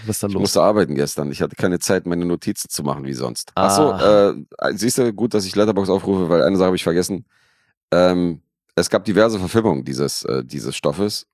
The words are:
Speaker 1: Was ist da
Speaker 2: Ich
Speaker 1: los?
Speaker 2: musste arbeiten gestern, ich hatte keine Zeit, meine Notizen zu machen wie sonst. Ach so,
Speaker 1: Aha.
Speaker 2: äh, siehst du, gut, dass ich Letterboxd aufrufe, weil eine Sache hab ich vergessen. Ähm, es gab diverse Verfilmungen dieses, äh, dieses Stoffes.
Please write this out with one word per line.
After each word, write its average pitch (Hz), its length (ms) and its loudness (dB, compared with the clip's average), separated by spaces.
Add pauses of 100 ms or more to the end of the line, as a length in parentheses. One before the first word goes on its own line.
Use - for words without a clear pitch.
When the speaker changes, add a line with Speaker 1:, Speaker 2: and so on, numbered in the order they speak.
Speaker 1:
Was 110 120 -4
ist - 60 -6
da 104 40 -4
Speaker 2:
Ich 101 60 -4
Speaker 1:
los? 95 80 -2
Speaker 2:
musste 98 200 2
arbeiten 90 340 2
gestern, 73 360 -4
ich - 100 -6
hatte - 140 -4
keine 90 240 -2
Zeit, 92 260 -2
meine 87 200 -2
Notizen 87 440 -4
zu - 140 -8
machen 71 220 -4
wie 67 80 -6
sonst. 62 420 -8
Ach 98 200 2
so, 127 180 4
Speaker 1:
Aha. 101 420 4 (240)
Speaker 2:
äh, - 180 -2
siehst 110 200 -2
du, 120 160 2
gut, 104 200 -4
dass 104 120 0
ich 92 100 -8
Letterboxd 101 340 2
aufrufe, 95 400 0
weil 85 140 4
eine 92 140 2
Sache 92 100 4
hab 92 80 2
ich - 80 -4
vergessen. 90 420 -2 (680)
Ähm, 87 500 2 (340)
es 87 140 0
gab 98 160 0
diverse 107 340 2
Verfilmungen 92 460 0
dieses, 67 380 -4
äh, 65 200 -4
dieses 65 320 -10
Stoffes. 92 580 -4